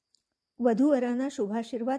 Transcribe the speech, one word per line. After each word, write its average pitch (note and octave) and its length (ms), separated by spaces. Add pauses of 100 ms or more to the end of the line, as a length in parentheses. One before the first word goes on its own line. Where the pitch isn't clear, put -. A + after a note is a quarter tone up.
(580)
वधूवरांना B3 720
शुभाशीर्वाद A#3 680